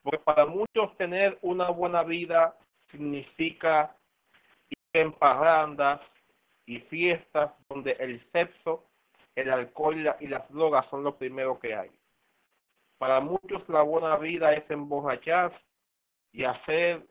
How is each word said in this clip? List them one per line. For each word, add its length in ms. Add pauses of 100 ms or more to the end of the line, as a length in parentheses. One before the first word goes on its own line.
Porque 180
para 260
muchos 520
tener 440
una 280
buena 340
vida 540 (320)
significa 1040 (720)
ir 320
en 100
parrandas 920 (640)
y 140
fiestas 720 (180)
donde 240
el 380
sexo, 540 (500)
el 160
alcohol 460
y 60
la, 160
y 80
las 240
drogas 380
son 140
lo 140
primero 420
que 160
hay. 160 (1040)
Para 220
muchos 500
la 120
buena 360
vida 360
es 180
emborracharse 880 (720)
y 140
hacer 640